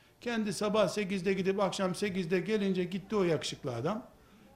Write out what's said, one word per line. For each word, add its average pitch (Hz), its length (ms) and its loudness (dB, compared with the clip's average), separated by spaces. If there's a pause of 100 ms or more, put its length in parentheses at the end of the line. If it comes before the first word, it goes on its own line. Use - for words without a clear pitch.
(220)
Kendi 220 320 -2
sabah 208 340 2
sekizde 196 460 0
gidip 190 260 0
akşam 185 360 0
sekizde 185 440 0
gelince 196 440 0
gitti 185 320 -4
o 196 80 4
yakışıklı 147 520 -2
adam. 175 320 -4 (480)